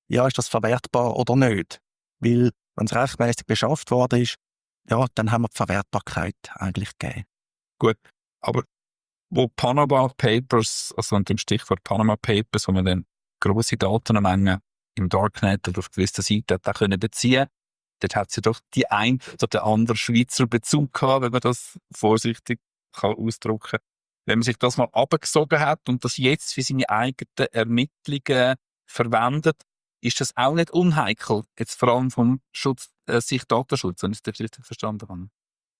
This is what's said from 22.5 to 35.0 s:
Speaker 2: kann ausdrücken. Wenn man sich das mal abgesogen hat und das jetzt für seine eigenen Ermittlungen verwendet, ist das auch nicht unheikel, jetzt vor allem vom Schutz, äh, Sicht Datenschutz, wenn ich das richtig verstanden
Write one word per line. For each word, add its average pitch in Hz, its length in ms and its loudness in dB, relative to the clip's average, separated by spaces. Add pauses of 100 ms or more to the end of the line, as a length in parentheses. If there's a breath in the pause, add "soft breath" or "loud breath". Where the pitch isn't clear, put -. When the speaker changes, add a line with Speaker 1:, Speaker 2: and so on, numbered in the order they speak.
Speaker 2:
kann 104 220 -2
ausdrücken. 110 640 -6 (460)
Wenn 113 120 2
man 117 60 2
sich 120 120 -2
das 127 200 0
mal 120 160 2
abgesogen 151 680 2
hat 151 300 0
und 123 160 0
das - 120 -4
jetzt 135 380 0
für 135 80 -4
seine 131 260 -2
eigenen 123 640 -2
Ermittlungen 127 1000 0 (320)
verwendet, 123 720 0 (400)
ist - 200 -2
das - 160 -4
auch 131 180 2
nicht 170 160 0
unheikel, 147 720 0 (160)
jetzt - 200 -8
vor 123 100 2
allem 127 220 2
vom 123 300 2 (120)
Schutz, - 380 -4 (160)
äh, - 140 0
Sicht - 300 -4
Datenschutz, 117 520 -2
wenn 98 100 -2
ich - 100 -12
das - 160 -8
richtig 113 260 -10
verstanden 107 440 -8